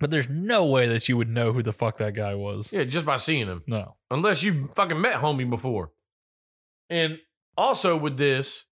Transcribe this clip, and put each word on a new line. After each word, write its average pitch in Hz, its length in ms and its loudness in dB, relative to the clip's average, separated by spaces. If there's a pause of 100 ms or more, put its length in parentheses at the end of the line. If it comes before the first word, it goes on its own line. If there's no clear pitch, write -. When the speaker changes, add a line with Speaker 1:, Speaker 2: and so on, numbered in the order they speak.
Speaker 1:
but 147 120 0
there's 139 160 2
no 185 380 2
way 131 220 6
that 117 200 0
you 127 80 4
would 117 120 2
know 113 240 2
who 120 120 0
the 110 80 -2
fuck 110 240 -2
that 107 180 -4
guy 104 220 -4
was. 101 360 -8
Speaker 2:
Yeah, 190 120 0
just 143 200 -2
by 156 120 2
seeing 147 320 0
him. 87 180 -8
Speaker 1:
No. 107 300 -4 (140)
Speaker 2:
Unless 160 340 2
you've 151 320 -2
fucking 170 240 0
met 214 200 0
homie 131 300 0
before. 113 400 -4 (1000)
And 160 280 -2 (380)
also 196 400 2
with 147 200 -2
this, 135 560 0